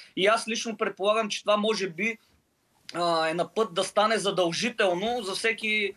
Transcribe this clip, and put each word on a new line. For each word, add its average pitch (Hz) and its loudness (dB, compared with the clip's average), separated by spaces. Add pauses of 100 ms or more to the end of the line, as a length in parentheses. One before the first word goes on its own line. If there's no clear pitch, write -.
(160)
И 185 2
аз 226 2
лично 226 -6
предполагам, 208 0
че - -6
това 208 4
може 208 0
би, 208 -6 (760)
а, 165 2
е 160 -2
на 170 -2
път 208 -2
да 185 0
стане 214 2
задължително 185 0
за 196 -6
всеки 214 -2